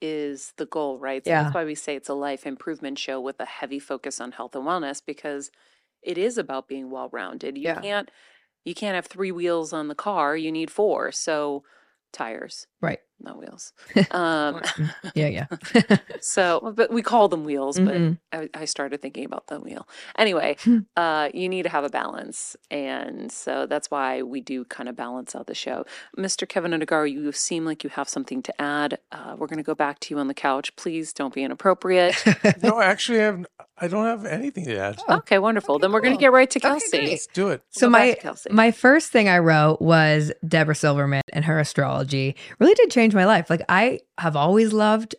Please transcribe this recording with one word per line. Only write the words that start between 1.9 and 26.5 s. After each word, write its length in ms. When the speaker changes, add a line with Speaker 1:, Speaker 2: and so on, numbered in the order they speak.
Speaker 1:
it's 120
a 60
life 320
improvement 520
show 220
with 200
a 40
heavy 340
focus 400
on 140
health 240
and 80
wellness, 400
because 460
it 140
is 220
about 280
being 240
well-rounded. 680
You 60
Speaker 2:
Yeah. 180
Speaker 1:
can't, 280
you 100
can't 200
have 120
three 260
wheels 420
on 140
the 60
car. 400
You 160
need 200
four. 420
So 520
tires. 520
Speaker 2:
Right. 200
Speaker 1:
Not 200
wheels. 320
Speaker 2:
<laughs> 180
Speaker 1:
Um, 440
Speaker 2:
Or, 60
mm, 320
yeah, 100
yeah. 680
<laughs> 120
Speaker 1:
So, 560
but 160
we 100
call 260
them 160
wheels, 340
but 160
Speaker 2:
Mm-hmm. 180
Speaker 1:
I, 220
I 100
started 380
thinking 220
about 240
the 100
wheel. 300
Anyway, 460
Speaker 2:
Hmm. 160
Speaker 1:
uh, 380
you 140
need 160
to 40
have 160
a 40
balance. 680
And 640
so 340
that's 240
why 320
we 180
do 240
kinda 280
balance 420
out 140
the 60
show. 300
Mister 300
Kevin 240